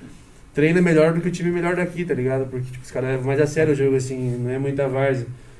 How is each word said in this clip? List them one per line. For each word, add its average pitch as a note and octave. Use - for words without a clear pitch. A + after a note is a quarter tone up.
treina E3
melhor E3
do E3
que F3
o -
time E3+
melhor F3
daqui, F3
tá D#3+
ligado? C3
Porque, B2+
tipo, -
os -
caras C3
levam B2+
mais C#3
a D3+
sério D3+
o -
jogo, C3+
assim, B2+
não B2
é C3
muita C#3
várzea. C3